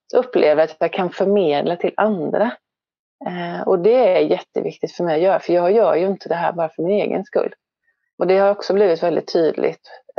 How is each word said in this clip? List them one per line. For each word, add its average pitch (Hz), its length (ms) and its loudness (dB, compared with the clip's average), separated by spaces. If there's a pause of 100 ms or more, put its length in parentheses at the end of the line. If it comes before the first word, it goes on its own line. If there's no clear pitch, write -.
(160)
upplever 156 480 2
att 160 140 -4
jag 165 140 -2
kan 180 180 -4
förmedla 175 680 0
till - 200 -4
andra. 202 540 0 (760)
Eh, 175 420 -8
och 190 100 2
det 208 380 4
är 156 40 2
jätteviktigt 160 720 -4
för 175 120 -6
mig 165 100 -2
att 160 80 0
göra, 185 180 2
för - 120 -4
jag 175 200 2
gör 196 220 4
ju 170 120 0
inte 196 220 -6
det 165 60 -2
här 170 180 -2
bara 170 160 -4
för - 140 -10
min 196 180 0
egen 180 240 -4
skull. - 300 -4 (640)
Och 175 80 0
det 190 120 4
har 196 120 4
också 202 240 -2
blivit 190 280 2
väldigt 165 300 -2
tydligt, - 580 -2 (280)